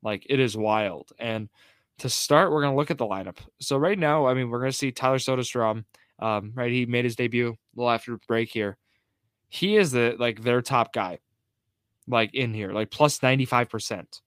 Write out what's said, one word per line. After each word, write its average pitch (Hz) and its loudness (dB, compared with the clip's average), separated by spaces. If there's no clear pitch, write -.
Like, 104 -6
it 135 2
is 113 0
wild. 107 0
And 113 -6
to 131 -4
start, 156 2
we're 151 0
gonna 139 0
look 147 0
at 151 -2
the 117 -2
lineup. 95 -6
So 139 -2
right 185 2
now, 151 2
I 127 4
mean, 127 -2
we're 120 -4
gonna 131 -2
see 131 -2
Tyler 131 0
Soderstrom, 117 -2
um, 107 -4
right? 123 -2
He 123 0
made 120 0
his 120 -2
debut 120 -2
a 113 -10
little 120 0
after 117 -2
break 113 0
here. 104 -4
He 202 2
is 180 4
the, 120 2
like, 117 0
their 120 2
top 120 2
guy, 92 -2
like, 117 2
in 123 -2
here, 104 -6
like, 107 -2
plus - 2
ninety-five 127 2
percent. - -10